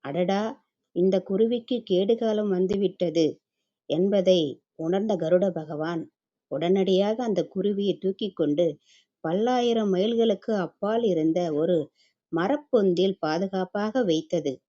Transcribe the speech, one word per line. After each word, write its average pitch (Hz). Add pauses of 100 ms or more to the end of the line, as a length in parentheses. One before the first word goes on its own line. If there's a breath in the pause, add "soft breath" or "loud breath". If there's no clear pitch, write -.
"அடடா, 185 (260)
இந்த 185
குருவிக்கு 226
கேடுகாலம் 214
வந்துவிட்டது" 180 (460)
என்பதை 180 (140)
உணர்ந்த 196
கருட 180
பகவான் 160 (360)
உடனடியாக 190
அந்த 180
குருவியை 196
தூக்கிக் 190
கொண்டு 151 (420 soft breath)
பல்லாயிரம் 226
மைல்களுக்கு 226
அப்பால் 202
இருந்த 165
ஒரு 156 (460)
மரப்பொந்தில் 190
பாதுகாப்பாக 190
வைத்தது. 156